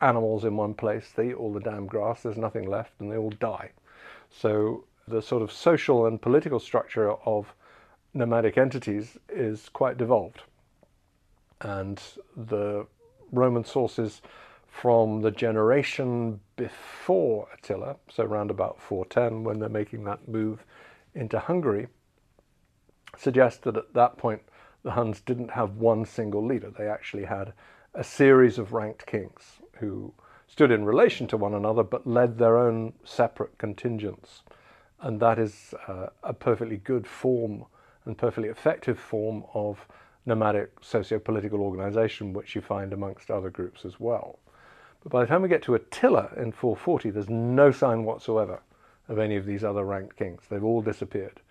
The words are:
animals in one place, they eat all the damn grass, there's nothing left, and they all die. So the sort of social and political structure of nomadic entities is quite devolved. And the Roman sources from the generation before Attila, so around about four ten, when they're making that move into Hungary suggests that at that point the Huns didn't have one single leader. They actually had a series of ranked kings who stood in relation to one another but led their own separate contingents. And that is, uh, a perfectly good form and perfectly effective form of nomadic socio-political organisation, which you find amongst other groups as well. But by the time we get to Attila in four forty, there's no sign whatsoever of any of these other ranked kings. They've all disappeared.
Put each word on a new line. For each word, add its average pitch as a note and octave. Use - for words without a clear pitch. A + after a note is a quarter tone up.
animals A2+
in G#2+
one G#2
place, G#2+
they A#2+
eat B2
all A2
the G#2
damn G#2
grass, G#2+
there's A2
nothing A2
left, G#2
and G#2
they A2
all A2
die. G#2+
So G#2+
the A2
sort A#2+
of G#2
social C#3+
and A2+
political C3+
structure G#2+
of G#2
nomadic A#2
entities A#2+
is A2
quite B2+
devolved. A2+
And G2
the G#2
Roman B2
sources A#2
from A2
the A2
generation A#2
before B2
Attila, G#2+
so A2+
around G#2
about G2
four F#2
ten, A2+
when A2
they're G#2+
making G#2+
that G2+
move A2
into A2+
Hungary B2+
suggests B2+
that A2
at -
that A#2+
point A2
the A2+
Huns A2
didn't B2
have G#2+
one A2+
single G#2+
leader. G#2
They G#2
actually G#2
had G2
a B2+
series C3
of G#2+
ranked G#2+
kings -
who G#2
stood C#3
in G#2+
relation B2
to A#2+
one G#2
another G#2+
but A#2
led A#2+
their A#2
own A2+
separate -
contingents. G#2
And A2+
that A2+
is, -
uh, F#2+
a B2
perfectly A2+
good A2+
form A#2
and A2+
perfectly A2+
effective B2+
form A2
of G#2
nomadic G#2+
socio-political G#2
organisation, G2+
which -
you G#2
find G2
amongst G2
other F#2+
groups -
as F#2
well. A2+
But D3
by B2
the A#2+
time E3
we F#3+
get E3
to B2
Attila D3
in A#2
four A2+
forty, D3
there's G2+
no A#2+
sign A2+
whatsoever A2
of A2+
any G#2+
of G2
these G2+
other G2+
ranked G2
kings. F2+
They've G2+
all A2+
disappeared. G2+